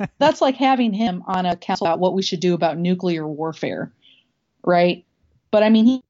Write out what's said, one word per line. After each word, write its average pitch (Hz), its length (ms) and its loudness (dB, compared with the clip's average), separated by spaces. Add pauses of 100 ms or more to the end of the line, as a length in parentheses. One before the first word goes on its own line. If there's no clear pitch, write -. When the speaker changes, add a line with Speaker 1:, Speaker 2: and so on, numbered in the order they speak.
Speaker 1:
<laughs> - 140 -12
Speaker 2:
that's 294 240 2
like 262 140 2
having 254 380 0
him 190 340 -4
on 185 180 -2
a 175 100 0
council 190 320 -4
about 170 120 0
what 180 160 0
we 190 80 -2
should 180 160 -6
do 180 160 0
about 160 240 -2
nuclear 175 480 -2
warfare, 156 640 -8 (720)
right? 175 400 2 (460)
But 214 100 4
I 214 80 4
mean, 220 160 6
he, 254 240 2